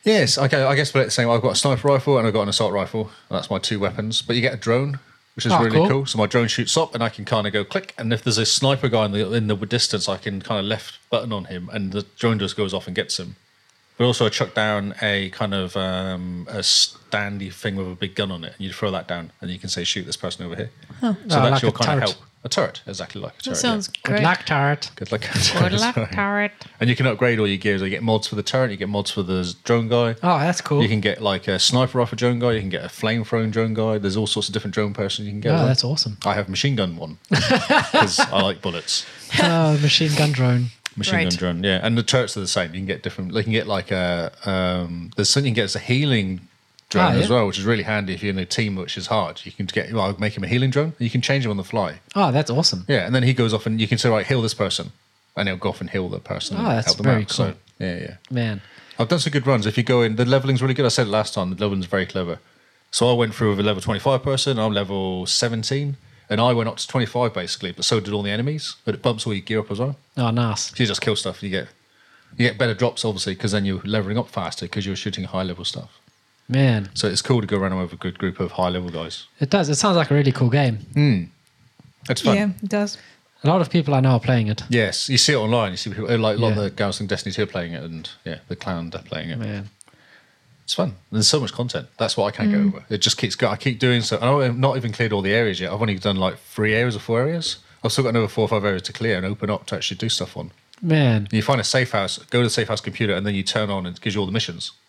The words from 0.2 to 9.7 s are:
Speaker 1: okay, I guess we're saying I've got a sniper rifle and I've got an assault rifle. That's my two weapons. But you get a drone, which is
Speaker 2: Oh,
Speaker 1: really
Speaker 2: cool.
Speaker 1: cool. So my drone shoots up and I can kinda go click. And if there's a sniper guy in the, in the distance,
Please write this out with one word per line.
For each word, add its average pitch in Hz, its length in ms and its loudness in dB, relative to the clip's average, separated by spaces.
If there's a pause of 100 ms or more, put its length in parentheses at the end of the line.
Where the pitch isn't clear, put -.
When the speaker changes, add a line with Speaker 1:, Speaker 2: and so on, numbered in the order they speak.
Speaker 1:
okay, 139 240 4
I 135 140 4
guess 143 180 0
we're 127 160 4
saying 117 180 2
I've 117 140 4
got 120 100 2
a - 40 0
sniper 143 320 2
rifle 139 280 4
and 113 120 2
I've 101 40 0
got 107 100 2
an 101 60 0
assault 101 240 0
rifle. 107 380 -4 (180)
That's 90 220 -6
my 98 80 -2
two 101 220 -2
weapons. 104 420 -2
But 120 140 -2
you 117 60 2
get 131 120 0
a - 20 -8
drone, 131 440 0 (340)
which - 120 -8
is 123 60 4
Speaker 2:
Oh, 175 60 6
Speaker 1:
really 117 200 4
Speaker 2:
cool. 180 100 6
Speaker 1:
cool. 139 180 2
So - 120 -4
my 107 80 4
drone 117 200 2
shoots - 300 0
up 160 180 0
and 117 80 -2
I 117 60 0
can 104 160 -10
kinda 104 260 0
go 101 140 -2
click. - 340 -6
And 113 140 -2
if 113 100 -2
there's 113 160 0
a 110 80 2
sniper 135 420 2
guy 110 180 2
in 101 60 -2
the, 101 200 -2
in 110 160 0
the 107 80 0
distance, 104 520 -2